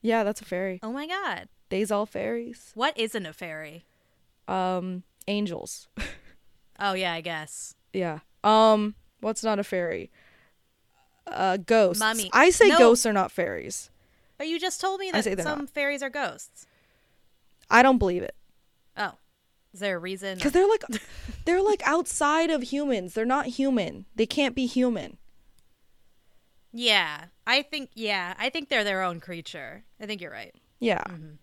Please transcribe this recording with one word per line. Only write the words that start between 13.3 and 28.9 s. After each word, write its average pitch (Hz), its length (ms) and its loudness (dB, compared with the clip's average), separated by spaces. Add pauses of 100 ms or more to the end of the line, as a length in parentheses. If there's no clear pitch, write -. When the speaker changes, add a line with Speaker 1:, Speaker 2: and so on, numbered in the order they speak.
Speaker 1:
fairies. 101 600 -6 (480)
Speaker 2:
But 302 100 -6
you 330 100 -2
just 349 220 -4
told 381 180 -2
me 381 120 -6
Speaker 1:
I - 20 -4
Speaker 2:
that - 120 0
Speaker 1:
say 208 120 -2
they're 180 80 -4
Speaker 2:
some 294 160 -4
Speaker 1:
not. 285 100 -10
Speaker 2:
fairies 285 320 -4
are 269 80 -6
ghosts. - 560 -10 (1040)
Speaker 1:
I 233 140 10
don't 262 140 6
believe 180 260 0
it. - 100 -10 (640)
Speaker 2:
Oh. 202 160 -6 (600)
Is 190 80 -20
there 196 140 -2
a 175 60 -6
reason? 190 400 -8
Speaker 1:
'Cause 294 100 -2
they're, 370 180 4
like, 440 140 2 (320)
Speaker 2:
<laughs> - 300 -14
Speaker 1:
they're, 359 180 2
like, 415 240 0
outside 320 640 0
of 277 140 -2
humans. 247 500 -4
They're 220 100 -2
not 262 220 0
human. 247 600 -2 (100)
They 220 100 2
can't 269 300 -2
be 262 100 -2
human. 240 500 -2 (1600)
Speaker 2:
Yeah. 185 540 2 (200)
I 262 160 2
think, 285 320 -10
yeah. 196 440 -4
I 240 120 -4
think 302 180 -8
they're 226 160 2
their 190 180 -2